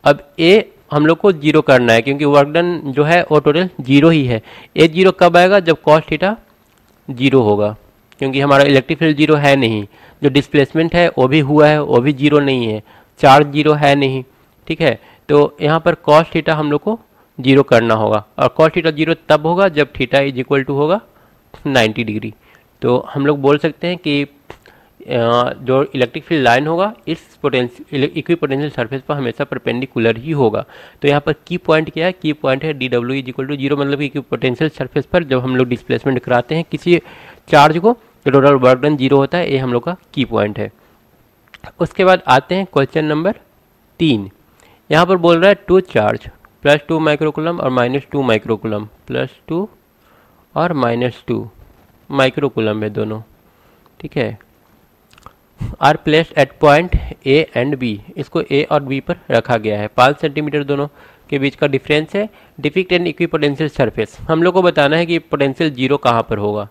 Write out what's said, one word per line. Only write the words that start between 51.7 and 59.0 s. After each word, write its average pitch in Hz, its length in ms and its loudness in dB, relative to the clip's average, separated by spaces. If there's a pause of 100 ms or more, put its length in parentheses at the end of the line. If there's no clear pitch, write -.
माइक्रोकूलम 131 760 -2
है 107 80 -4
दोनों, 107 300 -6 (760)
ठीक - 180 -10
है, 110 200 -4 (1500)
are 151 140 2
placed 156 400 -2
at 139 120 2 (120)
point 156 340 4 (320)
A 135 80 4 (220)
and 135 220 -2
B, 123 120 -4 (260)
इसको 156 240 -6
ए 147 200 -2 (100)
और 147 120 0
बी 135 160 -6
पर 175 180 -8 (140)